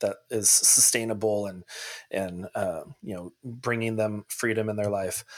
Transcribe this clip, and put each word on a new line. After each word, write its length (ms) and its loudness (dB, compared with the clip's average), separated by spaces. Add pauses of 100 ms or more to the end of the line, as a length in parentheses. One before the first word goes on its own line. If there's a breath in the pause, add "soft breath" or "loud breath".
that 160 0 (140)
is 180 2
sustainable 1000 4
and, 180 -10 (460 loud breath)
and, 440 -4
uh, 280 -2 (200)
you 120 -8
know, 180 -10 (120)
bringing 520 -2
them 320 0
freedom 400 0
in 80 -2
their 140 0
life. 340 -2 (140 loud breath)